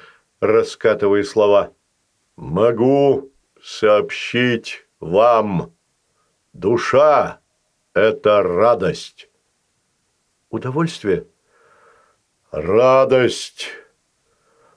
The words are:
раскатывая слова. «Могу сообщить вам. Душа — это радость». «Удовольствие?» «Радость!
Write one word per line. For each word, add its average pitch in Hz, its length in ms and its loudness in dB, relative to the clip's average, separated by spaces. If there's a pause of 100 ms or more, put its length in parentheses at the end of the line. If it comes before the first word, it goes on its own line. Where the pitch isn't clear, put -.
(400)
раскатывая 104 800 0
слова. 101 500 0 (640)
«Могу 120 960 0 (300)
сообщить 110 1200 -2 (140)
вам. 104 760 0 (800)
Душа — 120 880 0 (540)
это 104 480 2
радость». 90 880 -2 (1200)
«Удовольствие?» 127 760 -4 (1300)
«Радость! 120 1160 0 (1080)